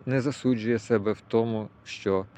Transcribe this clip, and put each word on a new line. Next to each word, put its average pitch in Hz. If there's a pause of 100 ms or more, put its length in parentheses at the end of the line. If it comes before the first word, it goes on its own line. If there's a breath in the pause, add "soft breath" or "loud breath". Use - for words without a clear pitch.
не 131
засуджує 120
себе 107
в 98
тому, 113 (160)
що 98 (120)